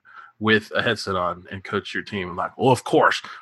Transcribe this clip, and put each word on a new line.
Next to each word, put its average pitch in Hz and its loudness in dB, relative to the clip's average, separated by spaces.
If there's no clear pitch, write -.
with 107 2
a - 0
headset 104 -2
on 87 -4
and 98 -12
coach - -6
your 92 -6
team?" 92 -8
I'm 87 -10
like, 87 -6
"Well, 131 4
of 120 2
course, - 2